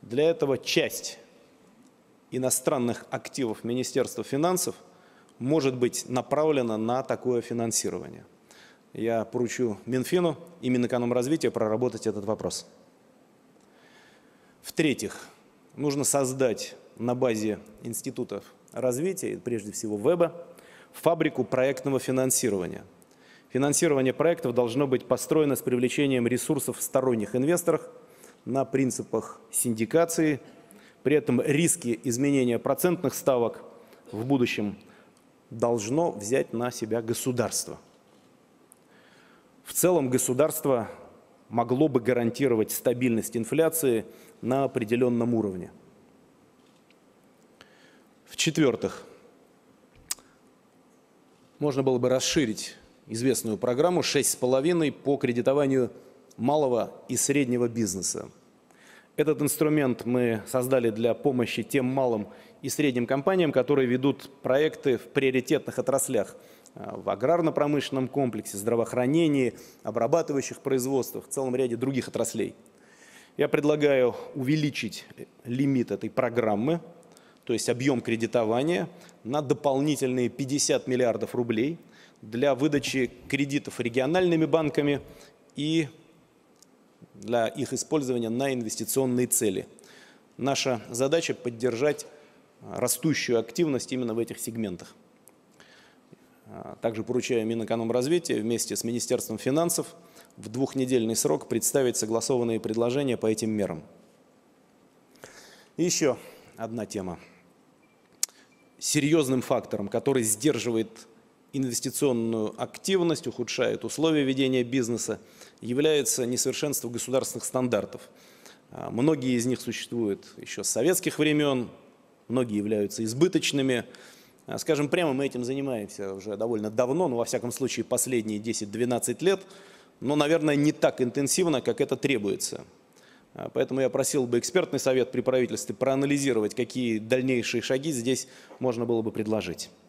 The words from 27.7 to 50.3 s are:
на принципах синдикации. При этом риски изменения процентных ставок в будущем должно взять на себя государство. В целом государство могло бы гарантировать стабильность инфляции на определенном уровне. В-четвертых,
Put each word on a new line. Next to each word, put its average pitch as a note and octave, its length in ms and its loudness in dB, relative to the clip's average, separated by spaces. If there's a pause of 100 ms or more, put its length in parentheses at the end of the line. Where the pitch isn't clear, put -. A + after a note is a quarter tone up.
на C3 200 0
принципах B2 760 -2 (120)
синдикации. D3+ 880 2 (600)
При C#3 140 2
этом B2 240 2
риски C#3 640 0
изменения B2+ 540 2
процентных C#3 560 0
ставок A#2+ 480 0 (480)
в G#2+ 140 -6
будущем A#2 520 0 (760)
должно A#2+ 600 0
взять G#2+ 420 -2
на A#2+ 180 -2
себя A2+ 300 -4
государство. A2+ 760 -4 (1900)
В - 80 -16
целом D#3+ 380 2
государство B2+ 800 0 (580)
могло A#2+ 400 2
бы B2+ 120 2
гарантировать A#2 720 2
стабильность A#2+ 640 0
инфляции C#3 680 0 (380)
на C3 220 0
определенном A#2+ 680 0
уровне. F#2+ 360 -2 (2500)
В-четвертых, C#3 800 0 (2500)